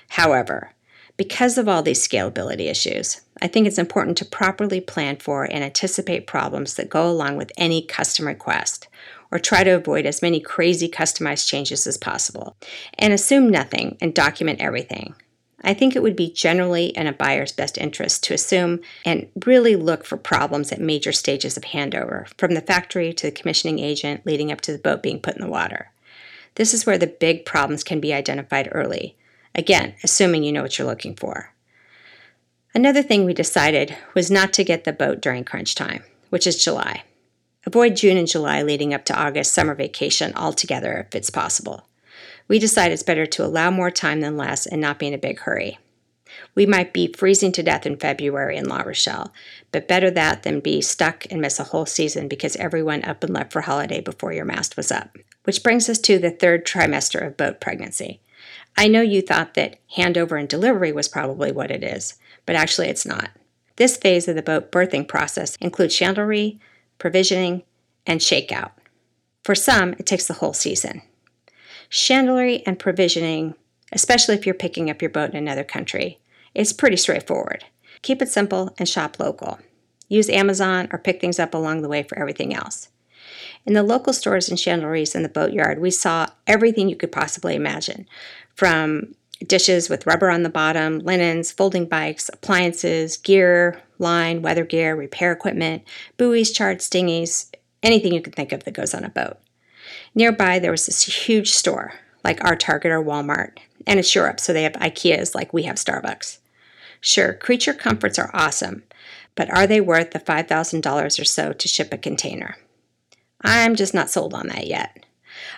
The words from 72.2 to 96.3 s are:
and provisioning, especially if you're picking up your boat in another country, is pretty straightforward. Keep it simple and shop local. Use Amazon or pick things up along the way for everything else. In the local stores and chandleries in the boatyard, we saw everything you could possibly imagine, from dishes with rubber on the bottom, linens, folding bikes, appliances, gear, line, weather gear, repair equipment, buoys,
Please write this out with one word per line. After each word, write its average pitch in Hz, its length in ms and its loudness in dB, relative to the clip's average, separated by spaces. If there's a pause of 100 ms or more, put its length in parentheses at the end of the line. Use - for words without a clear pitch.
and 185 140 -2
provisioning, 165 760 0 (360)
especially 226 440 4
if 202 100 -2
you're 185 100 0
picking 170 340 -4
up 151 120 -8
your 156 100 -2
boat 151 200 -2
in - 40 -8
another 143 300 -4
country, - 540 -6 (360)
is 214 160 0
pretty 233 240 2
straightforward. - 680 -2 (360)
Keep 262 200 -2
it 247 80 -2
simple 190 500 -2
and 175 80 -4
shop 156 320 -4
local. - 400 -6 (480)
Use 208 220 4
Amazon 190 640 2
or 165 60 -6
pick 185 220 -2
things 175 200 -2
up 165 140 -2
along 160 280 -2
the 147 80 -6
way 147 120 -2
for - 160 -12
everything 143 360 -6
else. - 340 -10 (800)
In 202 80 2
the 208 100 6
local 254 300 2
stores 196 340 0
and 180 100 -4
chandleries 160 580 -2
in 170 80 -2
the 151 60 -4
boatyard, 156 500 0
we 180 120 0
saw 165 360 0 (200)
everything 220 400 4
you 170 80 -2
could 170 160 -6
possibly 156 440 -4
imagine, 147 520 -6 (480)
from 156 600 2 (300)
dishes - 440 4
with - 160 -4
rubber 170 240 4
on 170 140 2
the 160 60 0
bottom, 156 500 0
linens, 170 520 0
folding 185 340 0
bikes, 156 460 -4
appliances, 170 880 0
gear, 175 640 4 (180)
line, 170 420 2
weather 165 240 0
gear, 165 300 0
repair 156 360 -2
equipment, 165 520 -4 (340)
buoys, 233 340 4